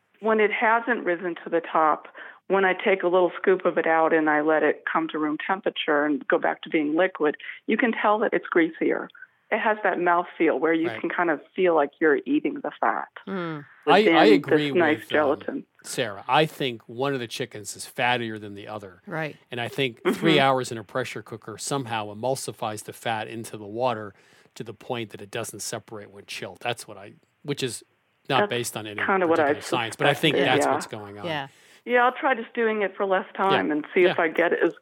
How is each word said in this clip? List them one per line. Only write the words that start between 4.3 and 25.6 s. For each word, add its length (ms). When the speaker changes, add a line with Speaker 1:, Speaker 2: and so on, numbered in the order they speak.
Speaker 1:
let 240
it 280
come 180
to 100
room 260
temperature 600
and 240
go 100
back 220
to 80
being 260
liquid, 400
you 80
can 160
tell 280
that 120
it's 160
greasier. 640
It 80
has 240
that 140
mouthfeel 600
where 140
you 160
Speaker 2:
Right. 140
Speaker 1:
can 80
kind 200
of 120
feel 220
like 240
you're 260
eating 380
the 160
fat 300
Speaker 3:
Mm. 380
Speaker 2:
I, 60
I 320
Speaker 1:
within 100
Speaker 2:
agree 360
Speaker 1:
this 80
nice 220
Speaker 2:
with, 40
um, 60
Speaker 1:
gelatin. 560
Speaker 2:
Sarah. 440
I 180
think 420
one 260
of 60
the 80
chickens 480
is 100
fattier 540
than 160
the 140
other. 360
Speaker 3:
Right. 300
Speaker 2:
And 80
I 80
think 360
Speaker 1:
Mm-hmm. 100
Speaker 2:
three 260
hours 320
in 60
a 80
pressure 360
cooker 360
somehow 580
emulsifies 720
the 80
fat 340
into 300
the 100
water 460
to 80
the 100
point 360
that 120
it 100
doesn't 280
separate 520